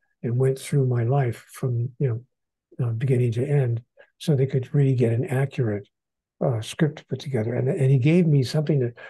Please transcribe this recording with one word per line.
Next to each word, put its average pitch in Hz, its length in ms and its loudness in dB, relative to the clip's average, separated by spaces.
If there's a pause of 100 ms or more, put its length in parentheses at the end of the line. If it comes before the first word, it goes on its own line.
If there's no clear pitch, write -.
(220)
and 120 140 -2
went 135 220 0
through 139 280 0
my 120 180 0
life 123 460 -2
from, 120 380 -4 (100)
you 139 100 0 (720)
know, 127 80 -2
uh, 117 40 -2
beginning 120 420 0
to 120 140 -2
end, 127 360 0 (360)
so 156 160 0
they 135 120 2
could 131 280 -4
really 135 200 4
get 117 180 2
an 113 140 0
accurate, 127 600 -2 (520)
uh, 117 200 0
script - 480 -4
put 123 120 -8
together. 120 340 -4
And, 123 140 -2
and 143 220 2
he 139 80 4
gave 160 280 4
me 143 160 4
something 143 380 0
that 120 140 -2 (160)